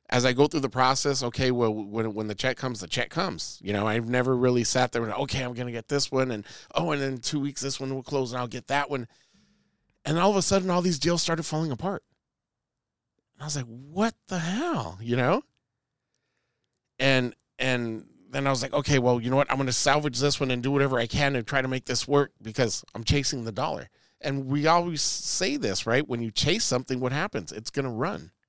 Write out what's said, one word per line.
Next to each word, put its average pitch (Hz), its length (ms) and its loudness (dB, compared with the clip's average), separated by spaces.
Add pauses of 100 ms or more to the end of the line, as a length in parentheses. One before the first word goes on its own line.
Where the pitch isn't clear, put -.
As 123 160 2
I 127 80 4
go 139 140 6
through 147 140 -2
the 131 80 0
process, 131 520 2
okay, 127 300 0
well, 120 200 2
when, 107 440 -4
when 110 120 -4
the 104 80 -4
check 127 220 -2
comes, 123 220 -6
the - 80 -10
check - 240 -4
comes. 160 500 -6
You 98 120 -4
know, 101 120 0
I've 113 240 0
never 127 260 2
really 123 280 4
sat 123 280 2
there 117 120 -2
and, 107 100 -4
"Okay, 135 300 -2
I'm 123 100 -6
gonna 123 180 -8
get 117 160 -10
this 143 240 -2
one, 131 200 2
and, 104 140 -6 (280)
oh, 165 180 0
and 143 100 0
in 135 180 -4
two 147 200 -4
weeks, 139 220 -4
this 139 180 -4
one 135 140 -6
will 131 100 -6
close, 131 280 -2
and 123 100 -4
I'll 120 60 -4
get 120 200 -10
that 143 220 0
one." 127 180 -4 (960)
And 151 140 0
all 190 140 6
of 202 40 4
a 190 60 4
sudden, 190 300 2
all 180 100 4
these 170 160 2
deals 170 240 2
started 165 220 0
falling 156 280 -2
apart. 175 320 -4 (1300)
And - 80 -18
I - 20 -8
was 147 100 -6
like, 127 100 -6
"What 147 500 -4 (140)
the 185 100 -4
hell?" 170 600 -2
You 120 160 -2
know? 143 280 4 (1600)
And, 131 360 2 (220)
and 120 480 -2 (240)
then 139 160 -4
I 139 40 2
was 127 120 0
like, 135 120 -6
"Okay, 143 260 4
well, 123 220 4
you 120 80 0
know 131 80 2
what? 143 140 4
I'm 135 60 0
gonna 131 140 0
salvage 143 480 2
this 143 200 2
one 131 120 0
and 123 100 -2
do 135 100 0
whatever 135 280 4
I 120 80 0
can 143 260 0
to 120 100 0
try 135 180 0
to 131 60 0
make 131 180 -4
this - 220 -2
work 143 240 4 (100)
because 113 420 -2 (100)
I'm 113 100 -8
chasing 135 400 0
the 113 80 -6
dollar." 127 380 -6 (320)
And 139 260 -4
we 147 200 2
always 170 340 4
say - 540 -2
this, 107 300 -2
right? 127 200 2
When 120 160 -4
you 117 100 -4
chase 180 340 0
something, 127 340 -2
what 127 140 -2
happens? 143 380 -4
It's 110 180 -12
gonna 135 220 -4
run. 123 400 -4 (180)